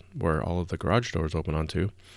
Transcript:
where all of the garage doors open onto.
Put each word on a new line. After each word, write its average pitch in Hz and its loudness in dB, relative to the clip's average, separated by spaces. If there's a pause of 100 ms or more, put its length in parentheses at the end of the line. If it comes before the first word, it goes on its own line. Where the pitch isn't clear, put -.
(180)
where 80 2
all 87 0
of 82 -4
the 85 -4
garage 113 2
doors 80 0
open 78 -2
onto. 82 0 (280)